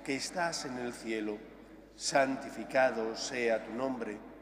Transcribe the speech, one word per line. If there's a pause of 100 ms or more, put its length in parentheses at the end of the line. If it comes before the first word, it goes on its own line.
que
estás
en
el
cielo, (580)
santificado
sea
tu
nombre. (240)